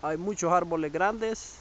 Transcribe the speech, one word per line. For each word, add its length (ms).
hay 140
muchos 380
árboles 400
grandes. 680